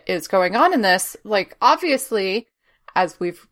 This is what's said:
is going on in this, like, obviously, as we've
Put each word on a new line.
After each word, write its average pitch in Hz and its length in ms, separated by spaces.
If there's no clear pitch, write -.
is 180 200
going 185 300
on 339 160
in 302 80
this, 185 420
like, 202 380
obviously, 240 880
as 185 240
we've 175 320